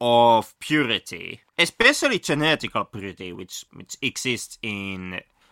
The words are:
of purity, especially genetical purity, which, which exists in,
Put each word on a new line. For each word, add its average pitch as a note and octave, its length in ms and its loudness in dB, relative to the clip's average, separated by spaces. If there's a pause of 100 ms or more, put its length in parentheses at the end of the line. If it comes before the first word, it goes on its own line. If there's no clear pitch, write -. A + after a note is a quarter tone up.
of A#2+ 580 6
purity, A2+ 800 -4 (180)
especially A#3+ 600 2
genetical D3 640 -2
purity, F#2+ 480 -12
which, F#2+ 400 -14
which - 300 -18
exists - 600 -6
in, G2 580 -8 (320)